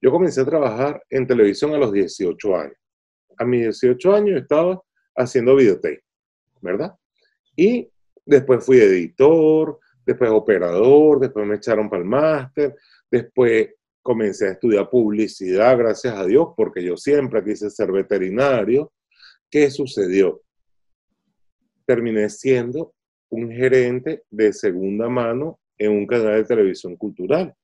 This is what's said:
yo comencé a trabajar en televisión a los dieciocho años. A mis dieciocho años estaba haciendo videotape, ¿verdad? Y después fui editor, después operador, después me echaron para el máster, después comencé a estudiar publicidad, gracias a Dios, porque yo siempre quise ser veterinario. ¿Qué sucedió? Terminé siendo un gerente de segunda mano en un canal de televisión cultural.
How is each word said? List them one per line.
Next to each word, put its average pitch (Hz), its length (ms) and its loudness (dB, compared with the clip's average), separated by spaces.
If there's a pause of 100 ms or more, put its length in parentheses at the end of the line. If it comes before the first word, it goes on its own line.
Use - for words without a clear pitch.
yo 139 100 2
comencé 151 300 -2
a 131 60 0
trabajar 139 640 -4
en 127 180 -4
televisión 123 480 2
a 151 40 -2
los 123 140 0
dieciocho 95 640 -4
años. 73 200 -8 (640)
A 117 60 -4
mis 123 180 0
dieciocho 123 520 0
años 202 260 0
estaba 170 400 -2 (360)
haciendo 123 400 2
videotape, 98 480 2 (560)
¿verdad? 104 340 -6 (640)
Y 226 340 0 (340)
después 131 400 2
fui 131 140 6
editor, 151 1000 2 (260)
después 123 260 -2
operador, 110 920 4
después 107 260 -4
me 104 100 -2
echaron 107 320 -2
para 98 140 -6
el 90 60 -8
máster, 143 680 -2 (360)
después 117 600 0 (320)
comencé 107 460 -2
a 95 40 -6
estudiar 101 380 0
publicidad, 107 880 0
gracias 117 380 -2
a 98 80 -6
Dios, 135 320 2
porque 95 260 -4
yo 87 140 -4
siempre 127 480 -2
quise 104 260 -8
ser 95 220 -4
veterinario. 107 1000 -2 (580)
¿Qué 147 200 2
sucedió? 98 720 -2 (1400)
Terminé 113 420 -2
siendo 127 680 -4 (360)
un 117 200 -8
gerente 127 800 -2
de 107 220 0
segunda 98 560 -4
mano 123 520 -4 (180)
en 107 140 0
un 101 140 0
canal 110 300 0
de 110 80 0
televisión 95 520 -2
cultural. 110 680 -4